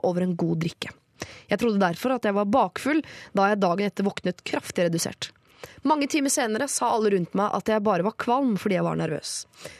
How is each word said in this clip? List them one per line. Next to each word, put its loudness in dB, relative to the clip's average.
over 2
en 0
god 0
drikke. -6
Jeg 0
trodde 2
derfor 2
at -4
jeg 2
var 0
bakfull, 2
da 4
jeg 2
dagen 2
etter -2
våknet -2
kraftig -2
redusert. -4
Mange 2
timer 0
senere -2
sa -2
alle 2
rundt 0
meg 0
at -4
jeg 2
bare 2
var 0
kvalm 0
fordi 0
jeg 0
var 0
nervøs. -6